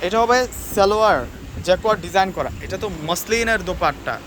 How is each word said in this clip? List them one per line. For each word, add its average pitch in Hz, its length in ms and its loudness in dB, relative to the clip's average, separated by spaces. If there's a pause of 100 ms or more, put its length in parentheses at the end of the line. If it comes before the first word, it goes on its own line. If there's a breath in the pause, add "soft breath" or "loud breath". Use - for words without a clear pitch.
এটা 190 180 0
হবে 240 140 4 (380)
সালোয়ার 208 440 4 (460)
জ্যাকোয়ার্ড 190 400 2
ডিজাইন 190 320 2
করা, 131 120 -2 (160)
এটা 180 180 -6
তো 214 40 -4 (200)
মসলিনের 220 600 0
দোপাট্টা। 151 460 -2 (120)